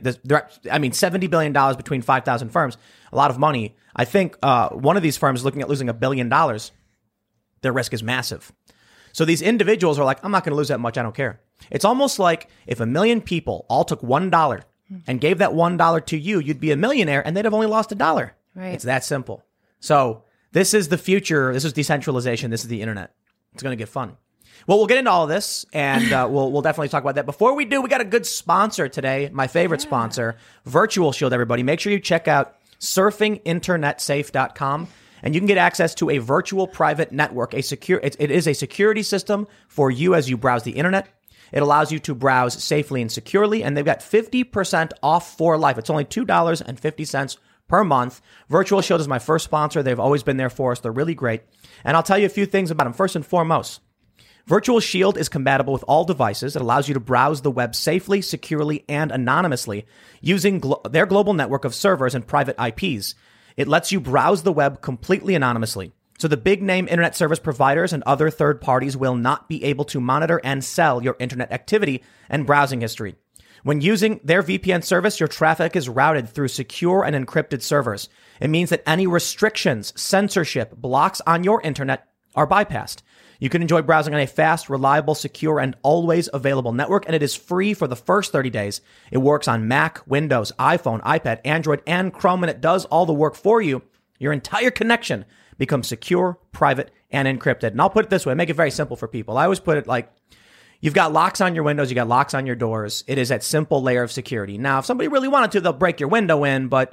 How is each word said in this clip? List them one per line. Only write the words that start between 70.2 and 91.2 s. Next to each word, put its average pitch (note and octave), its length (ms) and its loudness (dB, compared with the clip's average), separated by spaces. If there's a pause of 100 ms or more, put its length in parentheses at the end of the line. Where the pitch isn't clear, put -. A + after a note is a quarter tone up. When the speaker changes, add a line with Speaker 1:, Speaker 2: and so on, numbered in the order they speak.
Speaker 1:
and C3+ 180 -2
sell C#3 400 0
your B2 160 -2
internet B2 320 -6
activity D3 520 -2 (260)
and C#3+ 180 -2
browsing C#3 360 2
history. A2 340 -8 (460)
When D3 180 0
using G#3 420 2
their E3 200 4
V F#3 160 -2
P F#3 160 0
N E3+ 80 0
service, F3+ 360 0
your D#3+ 100 0
traffic D#3+ 460 0
is D3 140 -2
routed C3 400 0
through C#3 200 -4
secure F3 540 -2
and D3+ 140 -2
encrypted C#3 460 -4
servers. A#2 480 -2 (300)
It D#3 100 0
means E3 180 2
that - 180 0
any E3+ 200 2
restrictions, E3+ 920 0
censorship, F#3+ 800 0
blocks C3+ 500 0
on E3+ 180 2
your G#3+ 180 2
internet C3+ 440 -4 (280)
are D3+ 120 2
bypassed. F#3+ 540 0 (400)
You - 100 -2
can E3+ 120 0
enjoy E3 200 4
browsing D3+ 320 2
on D3 60 2
a C3+ 60 0
fast, D#3+ 440 0
reliable, C#3 440 2
secure, D3+ 440 -2
and C3 240 -2
always E3+ 500 2
available C3 400 -2
network, D3 340 0
and E3 100 0
it D#3 60 -2
is C#3+ 120 0
free G3 400 -2
for D#3 140 -2
the B2 80 -6
first F#3+ 360 0
thirty C3 180 0
days. G#2 300 -6 (300)
It B2+ 80 0
works C#3+ 300 2
on A2+ 180 0
Mac, C#3+ 400 0
Windows, C#3 520 0
iPhone, C3 440 0
iPad, C3+ 420 -2